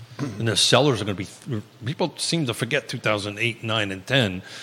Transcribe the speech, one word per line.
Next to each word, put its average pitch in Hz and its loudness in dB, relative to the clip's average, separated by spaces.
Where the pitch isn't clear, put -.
And 113 -4
the 107 2
sellers 123 6
are 107 -2
gonna 101 -2
be, 95 -6
people 143 -2
seem 165 0
to 117 -2
forget 127 -2
two 127 -8
thousand 104 0
eight, 113 -2
nine, 110 -2
and 95 -8
ten, 101 2